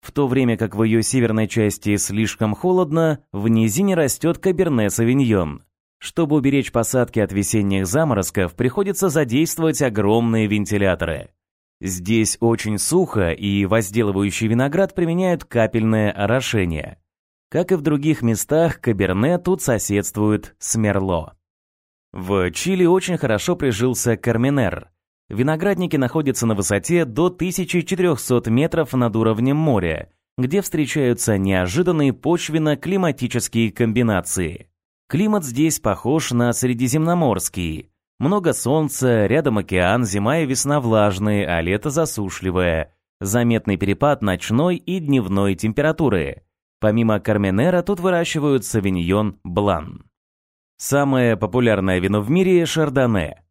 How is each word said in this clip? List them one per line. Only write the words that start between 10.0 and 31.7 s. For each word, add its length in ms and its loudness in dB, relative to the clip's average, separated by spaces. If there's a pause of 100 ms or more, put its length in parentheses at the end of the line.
вентиляторы. 840 -2 (500)
Здесь 600 0
очень 380 0
сухо, 540 0
и 340 0
возделывающий 800 0
виноград 480 0
применяют 500 -2
капельное 680 0
орошение. 880 -2 (520)
Как 220 0
и 20 4
в 80 -2
других 400 0
местах, 580 0
Каберне 580 0
тут 240 -2
соседствует 960 -2
с 180 -6
Мерло. 600 -2 (760)
В 380 0
Чили 360 0
очень 320 2
хорошо 380 -2
прижился 600 0
Карменер. 760 -2 (380)
Виноградники 680 0
находятся 500 0
на 80 2
высоте 500 0
до 260 0
тысячи 500 -4
четырёхсот 680 0
метров 460 0
над 240 0
уровнем 400 2
моря, 540 0 (280)
где 240 0
встречаются 720 0
неожиданные 760 2